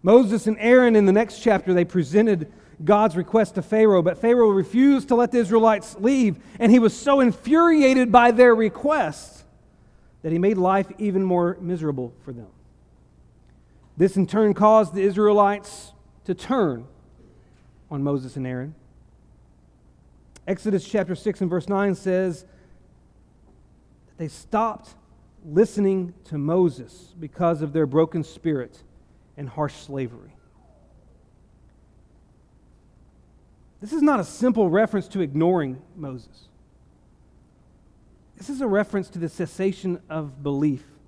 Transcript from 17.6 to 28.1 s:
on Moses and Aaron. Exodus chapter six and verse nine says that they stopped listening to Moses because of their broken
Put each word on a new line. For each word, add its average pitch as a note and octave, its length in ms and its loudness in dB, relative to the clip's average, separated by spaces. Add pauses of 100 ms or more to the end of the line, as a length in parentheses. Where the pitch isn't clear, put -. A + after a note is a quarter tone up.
on C#3+ 100 -8
Moses C#3 340 -6
and C3 120 -8
Aaron. B2+ 260 -10 (1700)
Exodus G3 360 -4
chapter F#3 300 -4
six G3 280 -6
and F#3 80 -2
verse F3 200 -6
nine G3 240 -2
says F#3 480 -4 (1700)
that - 100 -20
they E3 100 -10
stopped - 680 -8 (520)
listening F#3+ 760 0
to D3+ 160 -10
Moses D3 800 -4
because E3 420 -4
of D3+ 100 -8
their D#3 140 0
broken D#3+ 380 -2